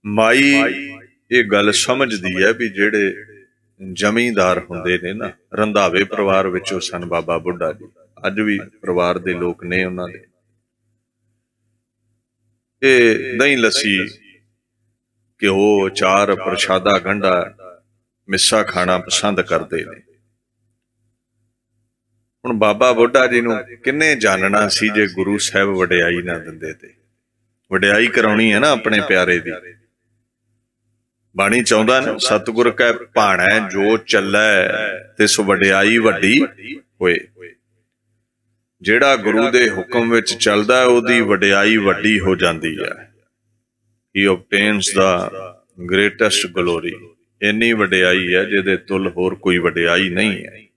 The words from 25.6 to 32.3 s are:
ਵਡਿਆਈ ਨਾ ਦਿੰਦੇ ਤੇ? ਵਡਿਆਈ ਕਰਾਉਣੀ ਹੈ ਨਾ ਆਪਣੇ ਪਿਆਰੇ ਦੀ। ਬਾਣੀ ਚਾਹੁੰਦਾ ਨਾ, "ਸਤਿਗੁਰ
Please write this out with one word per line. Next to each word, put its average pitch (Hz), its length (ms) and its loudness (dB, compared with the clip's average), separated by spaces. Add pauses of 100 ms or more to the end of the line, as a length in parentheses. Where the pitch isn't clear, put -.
ਵਡਿਆਈ 87 520 0
ਨਾ 85 160 -8
ਦਿੰਦੇ 80 360 -14
ਤੇ? - 200 -20 (800)
ਵਡਿਆਈ 101 360 2
ਕਰਾਉਣੀ 110 460 2
ਹੈ 101 60 2
ਨਾ 151 120 2
ਆਪਣੇ 107 360 0
ਪਿਆਰੇ 90 320 2
ਦੀ। 85 120 -10 (1800)
ਬਾਣੀ 107 280 2
ਚਾਹੁੰਦਾ 110 380 2
ਨਾ, 113 160 -6
"ਸਤਿਗੁਰ 113 540 0